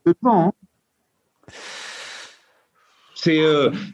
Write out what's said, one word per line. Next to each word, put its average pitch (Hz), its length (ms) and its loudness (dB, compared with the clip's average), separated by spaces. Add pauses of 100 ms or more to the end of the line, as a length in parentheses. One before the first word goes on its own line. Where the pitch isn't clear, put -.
de 175 160 4
devant, 208 260 2
hein. 202 40 -2 (2750)
C'est, 160 240 2
euh, 151 300 4 (240)